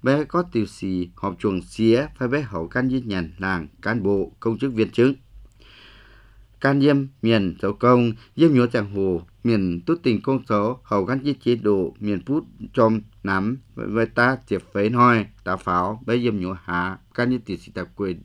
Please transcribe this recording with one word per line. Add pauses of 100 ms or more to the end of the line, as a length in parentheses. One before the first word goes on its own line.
bé
có
tiểu
sĩ
họp
chuồng
xía, (120)
phải
bé
hậu
can
như
nhàn
làng, (140)
cán
bộ,
công
chức
viên
chức. (1500)
Can
dâm (140)
miền
dấu
công, (220)
dâm
nhúa
chẳng
hồ, (220)
miền
tốt
tình
công
số,
hậu
can
như
chế
độ,
miền
phút (280)
trong (220)
nắm, (180)
với
ta (100)
chiếc
phế
hoi, (180)
tá
pháo,
bé
dâm
nhúa
há, (160)
can
như
tiểu
sĩ
tập
quyền